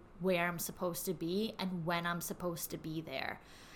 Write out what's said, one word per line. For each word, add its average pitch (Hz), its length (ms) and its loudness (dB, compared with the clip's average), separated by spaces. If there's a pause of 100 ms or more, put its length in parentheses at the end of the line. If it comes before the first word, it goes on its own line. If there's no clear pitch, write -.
(200)
where 175 260 6
I'm 175 120 0
supposed 170 480 -2
to 190 80 2
be 180 440 2
and 180 280 0
when 170 200 2
I'm 175 140 2
supposed 170 520 -2
to 156 40 -2
be 160 240 -4
there. - 400 -2 (360)